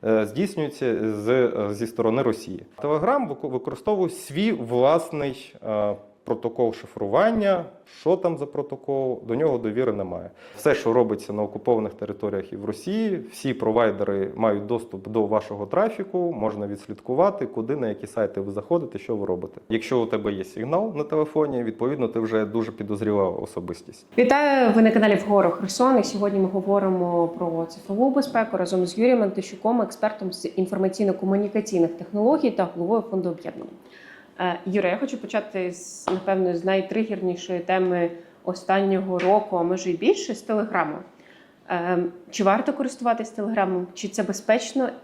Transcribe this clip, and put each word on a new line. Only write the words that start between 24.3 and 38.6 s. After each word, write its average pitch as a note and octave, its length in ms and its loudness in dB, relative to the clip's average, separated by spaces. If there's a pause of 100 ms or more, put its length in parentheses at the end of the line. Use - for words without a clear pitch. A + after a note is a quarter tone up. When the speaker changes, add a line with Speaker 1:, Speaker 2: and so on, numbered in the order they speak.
Speaker 2:
Ви A3+ 60 8
на A3 100 8
каналі G#3 240 6
Вгору G3 340 6
Херсон, B3 500 2
і G3+ 40 2
сьогодні G3+ 360 0
ми F#3+ 80 4
говоримо F#3 800 2
про E3 380 -2
цифрову G#3 440 0
безпеку B3+ 480 0
разом F3+ 280 2
з F3 120 -6
Юрієм A#3 260 4
Антощуком, G3+ 580 0
експертом G3+ 520 -4
з - 120 -12 (120)
інформаційно-комунікаційних F#3+ 1300 2 (100)
технологій B3 540 2
та F3+ 240 0
головою F#3 260 0
фонду F#3+ 280 -2
об'єднання. - 420 -10 (680)
Е, F3 240 0
Юра, F#3 240 2
я G3 80 0
хочу C#4 200 -4
почати G3 560 -4
з, - 340 -12
напевно, F#3+ 480 0
з E3+ 100 -4
найтригернішої F#3+ 920 -2
теми F3+ 500 2 (340)
останнього F#3+ 760 0